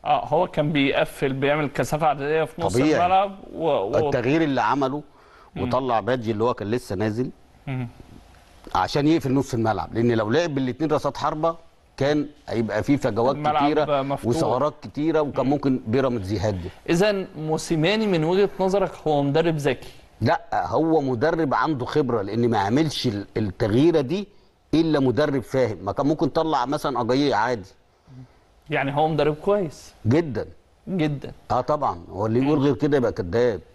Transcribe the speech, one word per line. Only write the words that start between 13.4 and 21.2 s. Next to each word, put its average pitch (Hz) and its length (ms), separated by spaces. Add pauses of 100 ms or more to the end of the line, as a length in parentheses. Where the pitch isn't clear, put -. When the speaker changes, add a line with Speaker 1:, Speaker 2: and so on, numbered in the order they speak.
Speaker 2:
كتيرة 147 380
Speaker 1:
مفتوح. 135 280
Speaker 2:
وثغرات 127 520
كتيرة، 151 400
وكان 143 240
Speaker 1:
مم. 135 60
Speaker 2:
ممكن 139 360
بيراميدز 120 440
يهدف. 95 400 (180)
Speaker 1:
إذن 190 380 (100)
موسيماني 160 680
من 170 160
وجهة 190 260 (100)
نظرك 190 320 (160)
هو 143 160
مدرب 160 320
ذكي؟ 139 340 (320)
Speaker 2:
لا، 107 460
هو 156 340
مدرب 139 520